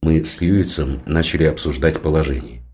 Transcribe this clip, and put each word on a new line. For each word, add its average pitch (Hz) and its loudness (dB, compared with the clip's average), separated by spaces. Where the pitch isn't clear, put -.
Мы 80 4
с - -10
Льюисом 85 0
начали 80 2
обсуждать 76 0
положение. 76 -2